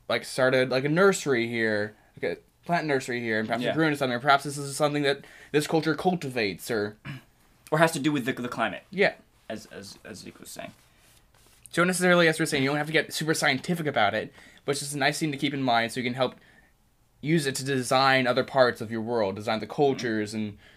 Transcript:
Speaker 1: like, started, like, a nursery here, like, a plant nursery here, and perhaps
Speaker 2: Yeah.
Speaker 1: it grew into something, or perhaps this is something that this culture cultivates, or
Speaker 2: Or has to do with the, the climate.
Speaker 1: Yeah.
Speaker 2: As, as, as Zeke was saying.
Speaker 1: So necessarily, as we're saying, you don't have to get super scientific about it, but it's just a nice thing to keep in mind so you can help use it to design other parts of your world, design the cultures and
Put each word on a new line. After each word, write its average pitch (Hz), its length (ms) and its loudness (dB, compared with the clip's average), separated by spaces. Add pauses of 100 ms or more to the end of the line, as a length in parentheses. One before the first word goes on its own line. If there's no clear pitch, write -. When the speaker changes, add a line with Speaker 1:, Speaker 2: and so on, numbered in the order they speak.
Speaker 1:
like, 117 160 -2
started, 131 460 2
like, 131 140 0
a 147 40 0
nursery 151 580 4
here, 110 480 0 (260)
like, 92 180 -4
a - 280 -20
plant 170 200 -2
nursery 131 340 -2
here, 113 180 0
and 110 100 -2
perhaps 117 140 -2
Speaker 2:
Yeah. 117 80 0
Speaker 1:
it - 40 -2
grew 160 120 2
into 147 100 0
something, 131 200 -2
or 117 40 -4
perhaps 143 240 4
this 143 140 -6
is 139 180 -8
something 147 280 0
that 139 160 2 (320)
this 147 140 2
culture 156 280 0
cultivates, 127 760 -4
or 107 260 -2 (760)
Speaker 2:
Or 156 60 0
has 165 140 6
to 147 80 -4
do 147 100 0
with 143 140 -2
the, 131 80 -2
the 123 160 -6
climate. 107 420 -4
Speaker 1:
Yeah. 185 220 2 (360)
Speaker 2:
As, 110 180 -12
as, 98 380 -16
as 101 140 -14
Zeke - 220 -18
was - 100 -20
saying. - 220 -14 (1000)
Speaker 1:
So 170 140 0
necessarily, 175 420 4
as 156 140 2
we're 160 60 2
saying, 143 180 0
you 135 60 0
don't 147 80 0
have 147 100 -4
to 160 40 -6
get 156 200 0
super 160 200 -2
scientific 156 540 0
about 107 260 2
it, 98 200 -4 (320)
but 143 80 -2
it's 139 80 -2
just 143 140 -8
a 147 40 -6
nice 147 220 0
thing 160 100 0
to 135 80 -6
keep 147 160 -2
in 135 80 -4
mind 117 300 2
so 131 80 -6
you 120 40 -6
can 123 100 -4
help 127 200 0 (840)
use 151 260 0
it 131 100 -2
to 131 80 -6
design 131 640 2
other 123 160 2
parts 123 380 4
of 110 100 -8
your 113 120 -4
world, 107 340 0
design 110 240 -2
the 107 80 -8
cultures 117 680 0
and 107 240 -6 (180)